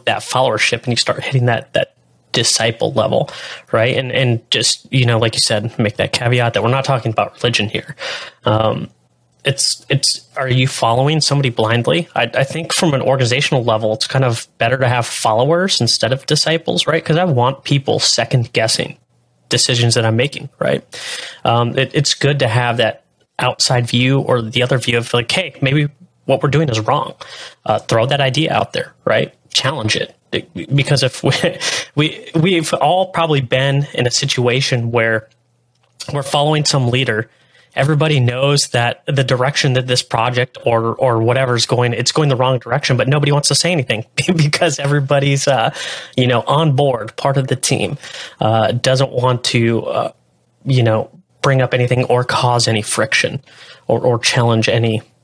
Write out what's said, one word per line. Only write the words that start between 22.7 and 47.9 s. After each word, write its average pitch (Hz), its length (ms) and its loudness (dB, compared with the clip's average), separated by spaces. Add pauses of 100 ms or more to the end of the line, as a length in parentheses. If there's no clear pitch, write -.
that 113 260 -2 (360)
outside 127 480 0
view 131 320 2
or 123 220 0
the 117 220 -2
other 127 160 0
view 120 180 -2
of 117 160 -2
like, 120 180 -2
"Hey, 175 300 -4
maybe 143 260 2 (380)
what - 160 2
we're 147 80 0
doing 147 180 2
is 110 120 -2
wrong." 123 340 -2 (520)
Uh, 104 120 0
throw 113 300 0
that 143 120 0
idea 135 320 0
out - 220 -2
there, - 200 -6 (120)
right? - 280 0 (200)
Challenge 127 420 -2
it. - 200 -6 (160)
It, - 440 -6
because 139 280 2
if - 200 -4
we, 135 80 2 (380)
<laughs> - 260 -8
we, 151 400 -2
we've 165 380 2
all 180 380 2
probably 156 300 0
been 139 520 0
in 123 140 -2
a 120 40 0
situation 123 800 0
where 113 380 0 (840)
we're 143 100 -4
following 151 420 2
some 131 240 0
leader, 120 400 0 (460)
everybody 151 440 2
knows 135 500 0
that 120 360 -2
the 139 180 0
direction 131 500 0
that 127 140 0
this 127 140 0
project 123 640 -2
or, 117 300 0
or 120 240 2
whatever's 120 460 2
going, 120 280 0
it's 117 180 -2
going 151 180 2
the 131 60 2
wrong 127 240 0
direction, 127 360 0
but 123 120 2
nobody 143 240 2
wants 147 180 0
to 143 60 0
say 175 160 0
anything 120 380 -2
<laughs> - 260 -2
because 151 440 0
everybody's, 139 680 0
uh, 127 260 2 (420)
you 127 120 2
know, 120 200 2
on 147 280 2
board, 127 420 0
part 139 200 0
of 135 100 0
the 127 80 0
team, 131 420 -2 (420)